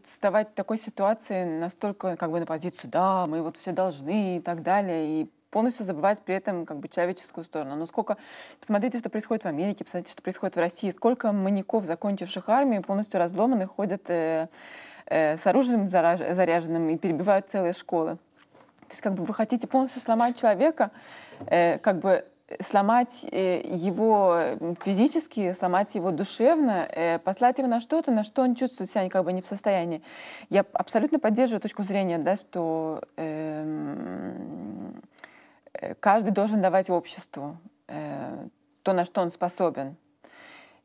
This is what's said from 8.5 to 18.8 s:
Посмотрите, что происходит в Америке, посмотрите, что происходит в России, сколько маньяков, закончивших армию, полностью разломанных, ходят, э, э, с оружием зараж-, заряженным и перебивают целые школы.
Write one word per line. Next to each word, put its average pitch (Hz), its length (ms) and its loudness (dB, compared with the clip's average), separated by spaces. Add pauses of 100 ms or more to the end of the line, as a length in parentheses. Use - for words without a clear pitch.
Посмотрите, 214 420 0
что - 100 -6
происходит 220 340 -4
в 196 40 -4
Америке, 175 360 -2
посмотрите, - 300 -10
что - 80 -20
происходит - 340 -6
в 170 40 -2
России, 180 300 0
сколько 233 440 2
маньяков, 196 520 0
закончивших 185 640 -4
армию, 233 360 4
полностью 202 360 -2
разломанных, 190 520 2
ходят, 196 380 -4
э, 160 380 0 (600)
э, 156 300 2
с - 80 -2
оружием 220 460 4
зараж-, 170 420 4
заряженным 165 540 2
и 160 100 2
перебивают 190 520 2
целые 180 240 0
школы. 170 440 -2 (680)